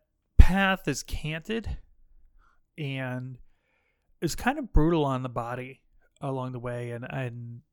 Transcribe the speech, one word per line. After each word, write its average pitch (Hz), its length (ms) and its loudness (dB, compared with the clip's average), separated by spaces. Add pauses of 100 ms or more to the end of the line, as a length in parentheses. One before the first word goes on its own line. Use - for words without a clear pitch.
(380)
path 190 500 8
is 139 160 -2
canted - 760 -6 (1000)
and 131 600 -6 (840)
it's 180 140 -2
kind 277 240 -2
of 254 120 -10
brutal 160 340 4
on 127 180 -2
the 131 60 -6
body 123 520 -10 (400)
along 131 320 -6
the 123 60 -10
way. 120 320 -8
And, 120 180 -10
and, 120 520 -8 (120)